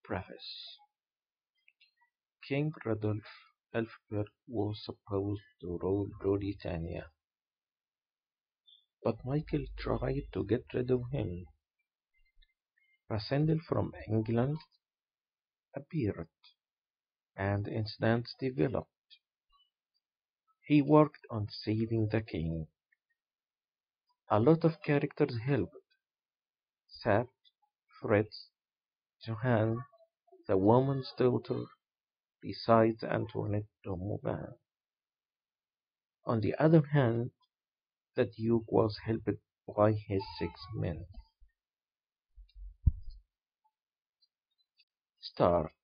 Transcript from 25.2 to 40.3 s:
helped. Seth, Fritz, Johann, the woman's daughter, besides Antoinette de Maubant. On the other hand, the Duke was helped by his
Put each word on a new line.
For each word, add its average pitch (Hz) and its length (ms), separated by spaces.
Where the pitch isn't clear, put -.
helped. 135 300
Seth, 117 400
Fritz, - 480
Johann, 113 580
the 98 100
woman's 131 600
daughter, 123 460
besides 113 600
Antoinette 110 640
de 101 60
Maubant. 101 640
On 117 160
the 98 140
other 160 280
hand, 120 380
the 123 100
Duke 113 460
was 107 340
helped 110 360
by 107 240
his 104 320